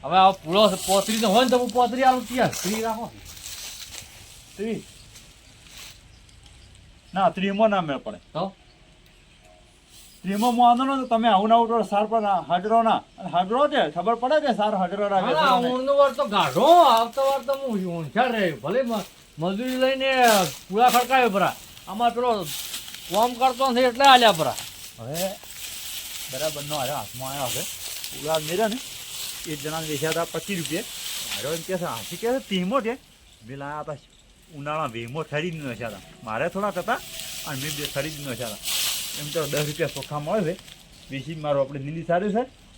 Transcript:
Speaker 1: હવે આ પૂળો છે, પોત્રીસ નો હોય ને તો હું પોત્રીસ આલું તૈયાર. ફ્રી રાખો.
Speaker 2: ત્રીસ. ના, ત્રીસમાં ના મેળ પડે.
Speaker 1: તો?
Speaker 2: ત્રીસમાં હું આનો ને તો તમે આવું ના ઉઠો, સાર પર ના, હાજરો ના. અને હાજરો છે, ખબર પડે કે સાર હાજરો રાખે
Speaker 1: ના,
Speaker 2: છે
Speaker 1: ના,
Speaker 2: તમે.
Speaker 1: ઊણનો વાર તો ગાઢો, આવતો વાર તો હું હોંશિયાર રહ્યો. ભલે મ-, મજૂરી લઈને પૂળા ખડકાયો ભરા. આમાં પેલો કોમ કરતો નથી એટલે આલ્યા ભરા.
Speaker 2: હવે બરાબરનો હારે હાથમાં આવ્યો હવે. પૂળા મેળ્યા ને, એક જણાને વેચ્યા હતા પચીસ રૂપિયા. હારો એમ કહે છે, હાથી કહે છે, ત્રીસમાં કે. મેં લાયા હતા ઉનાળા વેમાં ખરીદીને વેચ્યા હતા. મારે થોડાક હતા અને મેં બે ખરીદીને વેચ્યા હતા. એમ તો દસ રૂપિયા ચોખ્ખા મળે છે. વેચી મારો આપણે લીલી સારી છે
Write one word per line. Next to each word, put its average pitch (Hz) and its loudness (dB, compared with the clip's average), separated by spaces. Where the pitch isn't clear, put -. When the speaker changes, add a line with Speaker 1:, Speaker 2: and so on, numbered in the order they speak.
Speaker 1:
હવે 156 2
આ 190 8
પૂળો 190 4
છે, 180 -4
પોત્રીસ 202 2
નો 226 2
હોય 226 6
ને 254 2
તો 254 4
હું 247 0
પોત્રીસ 247 2
આલું 254 4
તૈયાર. 233 0
ફ્રી 208 -4
રાખો. 226 -6
Speaker 2:
ત્રીસ. 214 -6
ના, 185 4
ત્રીસમાં 196 0
ના 196 2
મેળ 143 -4
પડે. - -10
Speaker 1:
તો? 190 -8
Speaker 2:
ત્રીસમાં 208 0
હું 240 8
આનો 269 4
ને 262 -2
તો 254 -6
તમે 226 2
આવું 208 4
ના 226 8
ઉઠો, 233 4
સાર 208 2
પર 220 0
ના, 202 2
હાજરો 185 2
ના. 220 2
અને - -10
હાજરો 190 2
છે, 208 0
ખબર 180 0
પડે 285 0
કે 233 2
સાર 208 0
હાજરો 196 -2
રાખે 196 2
Speaker 1:
ના, 254 0
Speaker 2:
છે 302 2
Speaker 1:
ના, 277 4
Speaker 2:
તમે. 247 0
Speaker 1:
ઊણનો 262 0
વાર 277 6
તો 262 -2
ગાઢો, 185 2
આવતો 269 8
વાર 269 0
તો 262 -4
હું 240 -4
હોંશિયાર 175 -2
રહ્યો. 185 0
ભલે 190 -2
મ-, 226 -2
મજૂરી 214 -2
લઈને 262 2
પૂળા 226 4
ખડકાયો 247 4
ભરા. 185 0
આમાં 226 0
પેલો 233 0
કોમ 226 2
કરતો 254 2
નથી 247 4
એટલે 254 4
આલ્યા 247 10
ભરા. 147 0
Speaker 2:
હવે 160 -4
બરાબરનો 147 -6
હારે 135 -2
હાથમાં 131 -8
આવ્યો 139 -4
હવે. 123 -4
પૂળા 156 0
મેળ્યા 175 -2
ને, 220 -4
એક 151 -8
જણાને 156 -6
વેચ્યા 151 -2
હતા 165 0
પચીસ 170 -8
રૂપિયા. 160 -6
હારો 135 -6
એમ 165 -8
કહે 185 -4
છે, 170 -4
હાથી 120 -8
કહે 226 -2
છે, 262 -2
ત્રીસમાં 202 -2
કે. 226 -6
મેં 135 -14
લાયા 143 -10
હતા 151 -10
ઉનાળા 151 -6
વેમાં 117 -8
ખરીદીને 156 -6
વેચ્યા 117 -8
હતા. 98 -12
મારે 117 -2
થોડાક 196 -4
હતા 185 -2
અને 139 -6
મેં 156 -6
બે 147 -6
ખરીદીને 143 -6
વેચ્યા 117 -8
હતા. 104 -10
એમ 147 -8
તો 151 -2
દસ 143 -2
રૂપિયા 147 -4
ચોખ્ખા 147 -8
મળે 170 -2
છે. 202 -10
વેચી 135 -8
મારો 147 0
આપણે 139 -2
લીલી 151 -8
સારી 185 0
છે 226 0